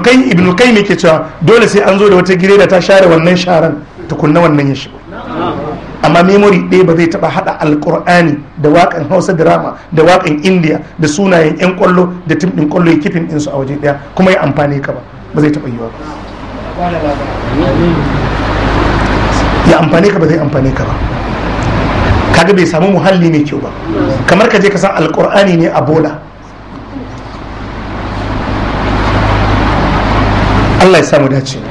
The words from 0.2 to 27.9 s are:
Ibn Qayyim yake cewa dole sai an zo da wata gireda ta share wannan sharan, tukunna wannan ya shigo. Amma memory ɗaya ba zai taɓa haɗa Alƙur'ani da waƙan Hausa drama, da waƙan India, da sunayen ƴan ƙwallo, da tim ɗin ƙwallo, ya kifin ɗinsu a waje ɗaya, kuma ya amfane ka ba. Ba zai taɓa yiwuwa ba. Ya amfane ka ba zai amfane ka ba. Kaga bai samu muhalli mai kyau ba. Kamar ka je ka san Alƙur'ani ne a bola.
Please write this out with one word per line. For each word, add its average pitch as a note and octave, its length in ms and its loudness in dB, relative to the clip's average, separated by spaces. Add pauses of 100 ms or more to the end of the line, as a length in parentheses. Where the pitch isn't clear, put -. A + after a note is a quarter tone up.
Ibn F3+ 240 2
Qayyim B3 200 4
yake G3+ 200 2
cewa D#3+ 320 2 (140)
dole A3 260 4
sai G3+ 140 2
an G3 160 2
zo G#3 100 4
da F#3 80 4
wata F3+ 180 2
gireda F#3+ 320 4
ta F3+ 140 4
share F#3+ 260 4
wannan E3 300 4
sharan, E3 400 0 (320)
tukunna D#3 320 0
wannan D3 280 2
ya C3+ 60 -2
shigo. - 220 -12 (1080)
Amma E3 200 4
memory G3 340 4 (120)
ɗaya F#3 160 4
ba E3 100 2
zai E3+ 100 2
taɓa D#3+ 220 -2
haɗa - 320 -4
Alƙur'ani D#3+ 760 0 (200)
da D3+ 120 2
waƙan E3+ 380 2
Hausa F3+ 260 0
drama, D#3+ 420 0 (160)
da D#3 100 4
waƙan E3+ 420 2
India, D#3+ 360 2 (180)
da D#3 80 0
sunayen E3+ 520 2
ƴan F3+ 200 0
ƙwallo, F3+ 320 2 (160)
da D#3 80 0
tim F#3 160 -2
ɗin D#3 180 -2
ƙwallo, E3 220 2
ya D#3+ 80 4
kifin E3+ 300 -4
ɗinsu D3 240 -4
a C#3 60 -6
waje C3+ 200 -4
ɗaya, C#3+ 180 -2 (200)
kuma F#3 160 2
ya E3 100 0
amfane C#3+ 400 -2
ka C#3+ 100 -6
ba. - 80 -10 (340)
Ba D3+ 60 -2
zai D3+ 100 2
taɓa C#3+ 180 -6
yiwuwa A#2 240 -8
ba. - 60 -16 (3750)
Ya D#3 80 6
amfane E3+ 320 2
ka - 80 0
ba E3 80 2
zai D#3+ 120 2
amfane C3+ 360 -2
ka - 100 -4
ba. - 260 -4 (1300)
Kaga G3 160 4
bai F3 80 4
samu F3 240 2
muhalli F3 400 2
mai D3 160 2
kyau C#3 160 -6
ba. A2+ 80 -8 (560)
Kamar G#3+ 240 4
ka G#3 80 2
je G3 100 2
ka G3 100 -2
san G3 200 0
Alƙur'ani F3+ 600 2
ne E3 120 2
a D3+ 100 -2
bola. D3+ 380 0 (4000)